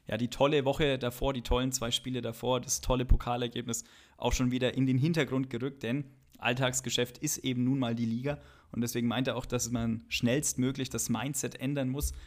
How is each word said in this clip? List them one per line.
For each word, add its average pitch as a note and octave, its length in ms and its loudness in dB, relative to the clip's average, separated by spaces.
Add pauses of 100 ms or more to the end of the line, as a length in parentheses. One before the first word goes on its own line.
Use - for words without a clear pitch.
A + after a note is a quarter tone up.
ja, G#2+ 100 -2
die A#2 120 -2
tolle C#3 360 4
Woche C#3 340 2
davor, B2+ 340 -2
die B2 80 -4
tollen B2 300 2
zwei A#2 180 -4
Spiele B2+ 320 -2
davor, A#2 380 0
das - 220 -4
tolle B2+ 240 2
Pokalergebnis A#2+ 800 2 (320)
auch A#2+ 160 0
schon B2 180 2
wieder B2 240 2
in B2+ 100 4
den C3 140 4
Hintergrund C3+ 500 2
gerückt, C3 320 -6
denn C3 220 -2 (340)
Alltagsgeschäft B2 800 0
ist - 220 -4
eben B2 240 0
nun C3+ 160 2
mal A#2 160 0
die A#2 100 0
Liga C3 340 -2 (320)
und A#2 100 -4
deswegen A#2+ 260 0
meint B2 220 0
er A#2 80 -2
auch, B2 80 -6
dass A#2+ 260 -2
man A2+ 380 -2
schnellstmöglich C3 800 0
das - 180 -4
Mindset A#2+ 540 -4
ändern C#3 260 -2
muss, C#3 240 -2 (160)